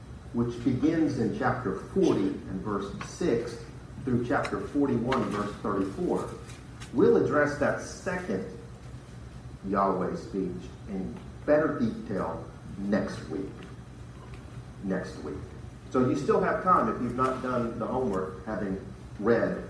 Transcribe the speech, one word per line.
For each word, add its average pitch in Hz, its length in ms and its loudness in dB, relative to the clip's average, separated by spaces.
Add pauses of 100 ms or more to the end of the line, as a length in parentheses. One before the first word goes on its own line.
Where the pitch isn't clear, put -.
(340)
which 120 300 0
begins 156 560 4
in 214 180 0
chapter 123 380 0 (180)
forty 143 340 6 (220)
and 92 120 -4
verse 98 260 -2 (200)
six 123 500 0 (480)
through 120 200 2
chapter 123 340 0
forty-one, 123 680 2
verse 101 260 -2 (100)
thirty-four. 104 680 0 (680)
We'll 359 240 8
address 147 420 4
that - 220 2
second - 600 -4 (1200)
Yahweh 95 480 2
speech 90 460 -4 (280)
in 95 240 -4 (320)
better 151 320 6
detail - 680 -2 (360)
next 98 500 0
week. - 220 -4 (1300)
Next 92 400 -2
week. 76 120 -6 (560)
So 127 180 6
you 151 60 4
still 202 260 4
have - 220 2
time 180 240 6
if 107 140 0
you've 120 140 0
not 127 280 2
done 120 340 0
the 107 80 0
homework, 104 600 0
having 104 340 -2 (400)
read 92 500 4